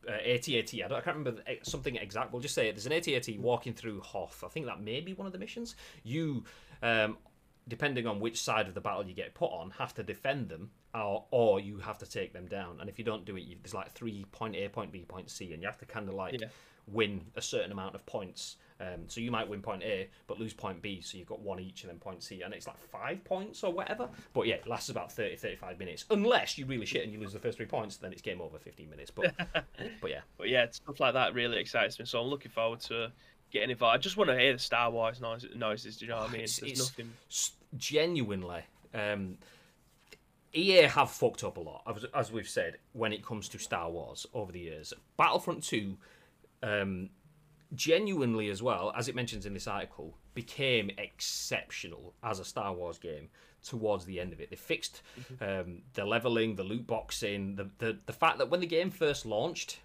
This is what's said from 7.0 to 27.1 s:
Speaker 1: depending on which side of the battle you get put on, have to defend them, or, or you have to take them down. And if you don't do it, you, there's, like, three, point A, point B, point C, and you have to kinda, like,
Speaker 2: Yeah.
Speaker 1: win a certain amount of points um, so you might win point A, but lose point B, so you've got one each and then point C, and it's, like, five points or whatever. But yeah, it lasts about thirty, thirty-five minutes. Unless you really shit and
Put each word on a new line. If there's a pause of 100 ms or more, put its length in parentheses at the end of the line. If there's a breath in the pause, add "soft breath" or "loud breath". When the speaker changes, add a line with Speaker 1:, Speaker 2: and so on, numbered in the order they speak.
Speaker 1:
depending
on
which
side
of
the
battle
you
get
put
on,
have
to
defend
them, (240)
or,
or
you
have
to
take
them
down.
And
if
you
don't
do
it,
you,
there's,
like,
three,
point
A,
point
B,
point
C,
and
you
have
to
kinda,
like,
Speaker 2:
Yeah. (400 loud breath)
Speaker 1:
win (120)
a
certain
amount
of
points (280 soft breath)
um,
so
you
might
win
point
A, (180 soft breath)
but
lose
point
B,
so
you've
got
one
each
and
then
point
C,
and
it's,
like,
five
points
or
whatever. (240 loud breath)
But
yeah,
it
lasts
about
thirty,
thirty-five
minutes.
Unless
you
really
shit
and